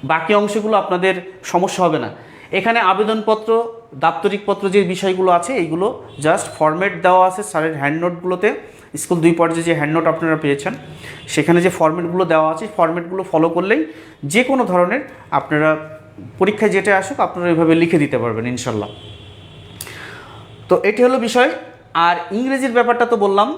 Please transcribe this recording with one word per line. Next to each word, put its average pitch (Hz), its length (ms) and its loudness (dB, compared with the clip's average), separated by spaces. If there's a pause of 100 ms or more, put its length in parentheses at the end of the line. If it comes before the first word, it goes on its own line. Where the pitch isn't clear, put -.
বাকি 160 320 0
অংশগুলো 208 420 0
আপনাদের 185 560 -2 (100)
সমস্যা 185 400 -2
হবে 156 160 2
না। 113 100 -6 (420)
এখানে 226 280 0
আবেদনপত্র, 214 840 0 (320)
দাপ্তরিকপত্র 196 760 -2
যে 196 140 4
বিষয়গুলো 185 480 0
আছে, 175 220 0
এইগুলো 180 500 -2 (180)
just 165 220 2 (140)
ফরম্যাট 170 440 0
দেওয়া 185 260 6
আছে 190 160 -4
স্যারের 160 340 -2
হ্যান্ডনোটগুলোতে, 175 760 -2 (440)
স্কুল 170 220 -2
দুই 170 120 6
পর্যায়ে 165 320 0
যে 170 100 0
হ্যান্ডনোট 156 340 0
আপনারা 160 280 0
পেয়েছেন, 151 380 -2 (540)
সেখানে 170 340 2
যে 180 80 2
ফরম্যাটগুলো 175 560 0
দেওয়া 156 260 2
আছে, 165 160 -6 (100)
ফরম্যাটগুলো 175 460 -2
ফলো 170 260 2
করলেই 190 360 0 (380)
যে 165 200 2
কোনো 262 220 0
ধরনের 180 340 2 (320)
আপনারা 151 680 0 (380)
পরীক্ষায় 196 340 2
যেটা 190 260 2
আসুক, 190 220 -4
আপনারা 175 300 0
এইভাবে 165 260 4
লিখে 170 220 2
দিতে 135 200 0
পারবেন 113 280 -2
ইনশাল্লাহ। 123 440 -4 (1800)
তো 185 140 4
এটি 214 200 2
হলো 254 160 4
বিষয়। 240 300 2 (440)
আর 170 220 4 (160)
ইংরেজির 254 400 -2
ব্যাপারটা 240 340 4
তো 240 120 0
বললাম 202 400 2